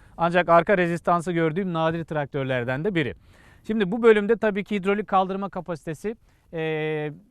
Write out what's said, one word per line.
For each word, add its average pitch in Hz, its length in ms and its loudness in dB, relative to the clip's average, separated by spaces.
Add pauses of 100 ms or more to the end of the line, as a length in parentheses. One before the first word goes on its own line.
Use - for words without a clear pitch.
(180)
Ancak 170 320 2
arka 170 280 6
rezistansı 175 540 0
gördüğüm 170 420 -2
nadir 165 300 -2
traktörlerden 135 800 -4
de 202 120 -2
biri. 131 200 -2 (520)
Şimdi 214 240 -2
bu 233 120 -2
bölümde 214 340 4
tabii 202 260 -2
ki 208 120 -4
hidrolik 202 320 -2
kaldırma 190 420 0
kapasitesi, 175 680 -8 (380)
e, 156 580 -4 (200)